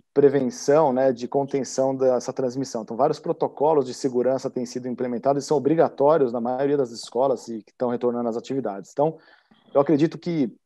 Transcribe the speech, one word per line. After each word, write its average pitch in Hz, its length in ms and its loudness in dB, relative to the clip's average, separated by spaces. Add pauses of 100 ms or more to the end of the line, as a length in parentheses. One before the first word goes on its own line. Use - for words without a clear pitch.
(140)
prevenção, 143 800 4
né, 135 200 4
de 120 160 -8
contenção 135 680 -2
dessa 127 380 0
transmissão. 127 500 -4
Então, 113 140 -10
vários 147 220 0
protocolos 151 680 0
de 123 80 -8
segurança 127 540 -2
têm 123 160 -6
sido 123 240 -10
implementados 127 560 -2
e - 20 -12
são 156 100 0
obrigatórios 143 760 2
na 120 80 -4
maioria 131 360 -2
das 127 140 -2
escolas 120 580 -4
e 110 140 -10
que - 80 -20
estão 123 200 -4
retornando 120 380 -2
às 113 80 -2
atividades. 117 560 -8
Então, 160 260 -2 (560)
eu 139 60 4
acredito 156 360 2
que, 156 380 -2 (120)